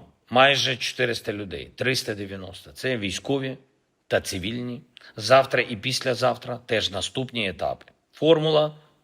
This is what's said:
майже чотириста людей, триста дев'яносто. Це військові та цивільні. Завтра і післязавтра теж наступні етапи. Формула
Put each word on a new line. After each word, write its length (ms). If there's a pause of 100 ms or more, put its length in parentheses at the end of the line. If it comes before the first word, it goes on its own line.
(300)
майже 460
чотириста 560
людей, 420
триста 400
дев'яносто. 580
Це 240
військові 640 (480)
та 140
цивільні. 600 (340)
Завтра 460
і 140
післязавтра 800 (100)
теж 240
наступні 580
етапи. 380 (260)
Формула 600 (300)